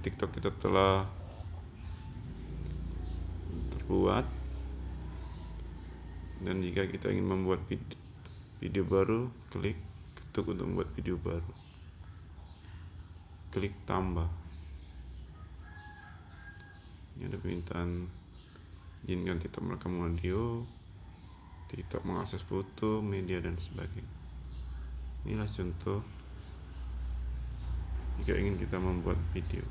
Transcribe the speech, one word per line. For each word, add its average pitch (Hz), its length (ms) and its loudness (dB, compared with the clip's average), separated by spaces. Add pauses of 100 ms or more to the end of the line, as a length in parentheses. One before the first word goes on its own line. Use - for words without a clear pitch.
TikTok 98 320 2
kita 98 240 2
telah 95 400 10 (2750)
terbuat. 95 480 6 (2250)
Dan 92 220 4
jika 92 240 4
kita 95 240 2
ingin 95 160 6
membuat 92 400 6
vid-, - 320 -2 (640)
video 95 240 4
baru, 101 420 6 (220)
klik 101 260 2 (380)
ketuk 95 400 0
untuk 90 160 0
membuat 87 240 2
video 87 240 0
baru. 85 340 0 (2000)
Klik 98 320 2
tambah. 90 480 2 (3000)
Ini 92 100 -4
ada 98 80 -2
permintaan 87 720 0 (1000)
izinkan 90 380 2
TikTok - 240 -2
merekam 90 340 0
audio, 90 640 2 (1040)
TikTok 90 400 -4
mengakses 90 400 0
foto, 107 560 2
media, 92 400 2
dan 85 160 0
sebagainya. - 580 -4 (1120)
Inilah 104 220 2
contoh 92 500 0 (2250)
jika 90 160 4
ingin 98 240 4
kita 98 160 2
membuat 90 400 4 (160)
video. 85 380 0